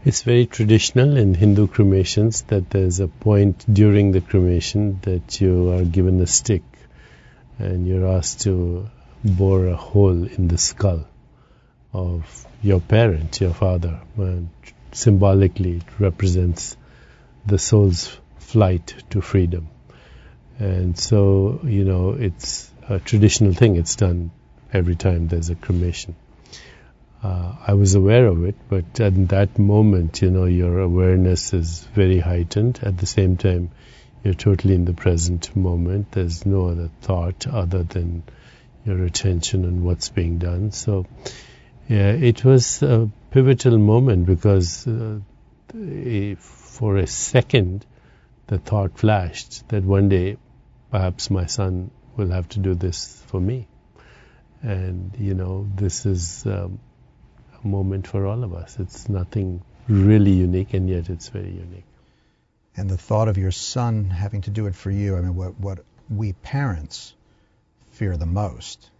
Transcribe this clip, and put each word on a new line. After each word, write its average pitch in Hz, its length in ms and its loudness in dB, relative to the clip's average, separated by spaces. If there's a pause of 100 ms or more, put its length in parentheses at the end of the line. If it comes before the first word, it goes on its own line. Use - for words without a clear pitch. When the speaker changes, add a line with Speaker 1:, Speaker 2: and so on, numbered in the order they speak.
Speaker 1:
It's - 200 0
very 120 240 4
traditional 120 720 2
in 98 160 4
Hindu 101 320 4
cremations 101 800 2
that 98 220 -2
there's 92 300 0
a 95 80 -2
point 101 600 2
during 101 420 6
the 92 100 2
cremation 92 800 0
that 90 400 -4
you 90 320 2
are 90 100 0
given 92 380 2
a 87 40 2
stick - 360 -2 (960)
and 92 280 -4
you're 92 220 0
asked 92 360 -2
to 90 440 -2 (340)
bore 95 440 2
a 87 100 -2
hole 92 480 2
in 92 240 -2
the 85 80 2
skull 87 480 -2 (880)
of 87 540 -8 (160)
your 98 180 2
parent, 92 600 2
your 90 100 0
father. 87 480 -2 (160)
And 90 320 -4 (440)
symbolically, 95 840 4
it - 240 -10
represents 90 760 0 (680)
the 101 140 2
soul's 101 580 2 (220)
flight 92 560 0 (160)
to 104 100 -2
freedom. 87 480 -2 (880)
And 90 400 -4
so, 98 640 2
you 101 220 0
know, 92 280 0
it's - 600 -8 (160)
a 98 120 -2
traditional 104 520 4
thing. 101 240 4
It's 82 200 -2
done 87 340 0 (420)
every 87 240 0
time 85 320 0
there's 82 220 -2
a 85 60 -4
cremation. 87 600 -4 (1040)
Uh, 92 320 -6 (120)
I 101 80 2
was 101 200 6
aware 104 340 6
of 85 160 0
it, 98 100 -2 (160)
but 92 280 -4
at 95 300 2
that 98 300 0
moment, 101 640 2
you 92 80 2
know, 92 160 2
your 90 340 0
awareness 92 720 2
is 82 320 -4 (100)
very 92 240 4
heightened. 87 640 -2
At 98 140 -4
the 92 80 -4
same 92 320 2
time, 87 360 -2 (520)
you're 95 80 0
totally 95 420 2
in 87 120 2
the 87 80 -2
present 85 600 -2
moment. 92 580 -2
There's 87 340 -4
no 95 240 0
other 85 180 -6 (140)
thought 87 440 -4
other 90 360 -2
than 85 400 -6 (640)
your 92 180 -2
attention 90 640 -2
on 87 180 -2
what's 87 240 -4
being 85 300 -4
done. 90 340 -4
So, 98 320 -4 (840)
yeah, 101 240 2
it 120 300 2
was 127 400 4
a 113 280 2 (220)
pivotal 131 440 4
moment 107 480 4
because, 92 600 0
uh, 110 320 -6 (560)
if 120 640 -8
for - 580 -6
a 92 100 0
second, 104 800 -2 (600)
the 104 100 -4
thought 98 400 -4
flashed 98 720 -4
that 101 160 -4
one 98 240 4
day, 95 300 0 (520)
perhaps 92 380 -4
my 92 160 -2
son 92 460 -6 (260)
will 98 140 -4
have 90 180 -6
to 104 120 -10
do 95 140 -2
this - 520 -8
for - 120 -8
me. 110 300 -6 (960)
And, 92 560 -8
you 101 160 -6
know, 95 420 -6
this 95 300 -6
is, 87 400 -6
um, 95 340 -8 (840)
a - 40 -8
moment 98 400 -4
for 98 200 -6
all 110 160 -6
of 92 120 -10
us. 85 240 -16
It's - 280 -12
nothing 92 540 -6 (260)
really 101 440 4
unique, 92 420 0
and 92 160 -2
yet 87 220 -6
it's 85 180 -12
very 95 220 -12
unique. 90 340 -18 (880)
Speaker 2:
And 98 140 -8
the 92 80 -4
thought 107 320 0
of 98 80 -2
your 95 140 -2
son 110 580 -4
having 101 320 -6
to 104 100 -8
do 104 140 -4
it 98 100 -6
for - 160 -10
you, 98 240 -2
I 90 60 -2
mean, 90 140 -4
what, 92 260 -10
what 98 240 -10 (240)
we 104 240 -6
parents 98 800 -10 (800)
fear 95 260 -6
the 78 80 -6
most 85 760 -8